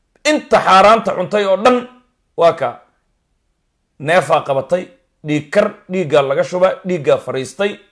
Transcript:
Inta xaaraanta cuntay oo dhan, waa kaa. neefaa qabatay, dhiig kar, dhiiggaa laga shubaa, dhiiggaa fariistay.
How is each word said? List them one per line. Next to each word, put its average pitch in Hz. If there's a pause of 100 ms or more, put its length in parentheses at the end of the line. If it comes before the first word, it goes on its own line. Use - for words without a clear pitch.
(240)
Inta 285
xaaraanta 196
cuntay 190
oo 190
dhan, 226 (640)
waa 165
kaa. 120 (1300)
neefaa 160
qabatay, 135 (380)
dhiig 147
kar, 202 (180)
dhiiggaa 151
laga 139
shubaa, 180 (140)
dhiiggaa 147
fariistay. 131 (140)